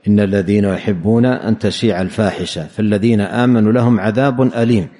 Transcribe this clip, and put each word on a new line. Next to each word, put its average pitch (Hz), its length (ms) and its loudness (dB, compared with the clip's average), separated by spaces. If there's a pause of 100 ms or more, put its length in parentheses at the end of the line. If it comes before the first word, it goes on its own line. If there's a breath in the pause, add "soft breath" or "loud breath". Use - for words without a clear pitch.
إن 104 120 4
الذين 101 460 0
يحبون 101 600 0
أن 113 340 -2
تشيع 101 420 -2
الفاحشة 90 640 -4
فالذين 107 540 0
آمنوا 113 500 2
لهم 120 280 2
عذاب 123 420 0
أليم 113 460 0 (120 soft breath)